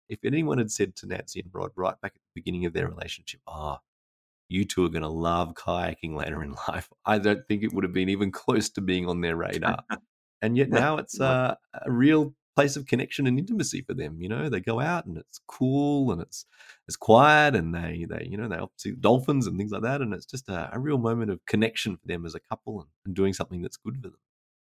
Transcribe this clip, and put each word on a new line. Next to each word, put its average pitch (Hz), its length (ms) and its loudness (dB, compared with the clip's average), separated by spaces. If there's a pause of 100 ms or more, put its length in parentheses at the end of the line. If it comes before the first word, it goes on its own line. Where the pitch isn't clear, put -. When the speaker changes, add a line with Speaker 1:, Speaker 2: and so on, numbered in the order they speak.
Speaker 1:
if 113 160 -10
anyone 143 360 0
had 107 120 -2
said 95 260 -2
to 95 100 -16
Nancy - 320 -10
and 90 140 -14
Rod 92 220 -8
right 92 260 -4
back 98 140 -8
at - 60 -20
the - 200 -18
beginning 90 260 -4
of 82 60 -4
their 87 140 -2
relationship, - 600 -12
"Oh, 76 300 -8 (720)
you 95 160 0
two 92 200 2
are 85 40 2
gonna 80 200 -4
love 82 460 0
kayaking 85 600 -4
later 76 280 -6
in 71 100 -8 (140)
life," 85 220 -6 (160)
I 107 140 2
don't 104 280 2
think 104 160 0
it 110 100 -2
would 98 100 0
have 90 100 -2
been 92 160 2
even 98 220 0
close 110 400 0
to 101 100 -6
being 92 260 0
on 87 140 -2
their 82 140 0
radar. 85 540 -4
Speaker 2:
<laughs> - 140 -8 (380)
Speaker 1:
And 117 160 2
yet 131 120 4
now 143 280 2
it's, - 220 -8
Speaker 2:
No. 135 60 2
Speaker 1:
uh, 127 300 2 (180)
a - 180 -6
real 147 440 4 (200)
place 143 200 4
of 139 100 -8
connection 135 400 -2
and 127 140 4
intimacy 190 420 -4
for - 140 -8
them. 80 260 -6
You 92 80 -6
know, 139 200 -4
they 107 100 0
go 113 200 -2
out 165 280 -2
and 85 100 -10
it's - 300 -16
cool 139 640 2
and 85 100 -2
it's, - 240 -14 (420)
it's - 100 -8
quiet, 147 580 8
and 85 180 0
they, 85 340 -4
they, 82 220 -8
you 95 80 -8
know, 113 100 -6
they 87 100 -4
obviously 98 360 -8
dolphins 127 540 4
and 87 100 -4
things 104 140 -2
like 101 120 -4
that. 135 180 -2
And 107 120 -4
it's 87 140 -10
just - 220 -12
a, 87 240 -4
a 113 60 -6
real 143 200 0
moment 113 320 0
of 87 160 -6
connection 110 500 0
for - 100 -20
them 85 180 -6
as 82 100 -10
a 85 60 -12
couple 110 400 -10
and, 73 80 -20 (160)
and 92 100 -6
doing 95 180 2
something 90 300 -6
that's - 140 -10
good 120 180 -8
for 120 140 -12
them. - 80 -20 (600)